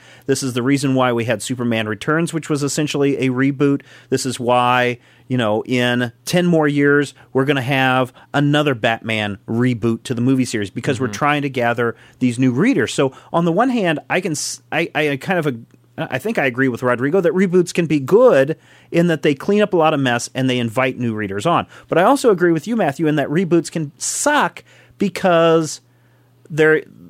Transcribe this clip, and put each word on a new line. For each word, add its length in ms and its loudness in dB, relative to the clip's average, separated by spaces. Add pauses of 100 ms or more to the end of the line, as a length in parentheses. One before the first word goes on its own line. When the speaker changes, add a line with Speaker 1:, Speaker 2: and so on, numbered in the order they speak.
(260)
Speaker 1:
This 160 0
is 100 -4
the 100 -2
reason 320 0
why 200 2
we 100 -2
had 160 -2
Superman 480 -2
Returns, 460 -2
which 160 -6
was 120 -2
essentially 540 -2
a 140 0
reboot. 500 0 (300)
This 160 -2
is 120 -6
why, 600 2 (300)
you 100 0
know, 260 0
in 480 0 (140)
ten 180 0
more 240 2
years 460 2 (180)
we're 140 2
gonna 160 0
have 500 0 (220)
another 400 2
Batman 640 -2 (100)
reboot 540 0
to 100 -8
the 80 -4
movie 240 2
series 240 -4
because 320 -4
we're 60 -2
Speaker 2:
Mm-hmm. 60 -6
Speaker 1:
trying 300 -2
to 80 -4
gather 460 -2 (220)
these 200 -2
new 140 2
readers. 400 0
So 220 0 (180)
on 140 0
the 60 2
one 180 2
hand, 280 0 (120)
I 100 0
can 120 -4
s-, 280 -6 (100)
I, 240 -2
I 220 0
kind 220 -2
of 80 0
ag-, 200 -4 (320)
I 200 -4
think 200 -4
I 80 2
agree 220 0
with 140 -4
Rodrigo 380 2
that 140 2
reboots 400 2
can 100 0
be 160 0
good 580 4 (320)
in 180 2
that 120 0
they 140 2
clean 260 0
up 140 0
a 20 2
lot 160 2
of 80 0
mess 340 -2
and 140 0
they 100 0
invite 400 -2
new 160 -4
readers 300 -4
on. 220 0 (200)
But 120 -2
I 60 4
also 260 2
agree 200 2
with 160 -2
you, 100 -4
Matthew, 300 -2
in 100 0
that 120 -2
reboots 420 0
can 280 -8
suck 680 -2 (320)
because 840 2 (640)
they're, 340 0 (280)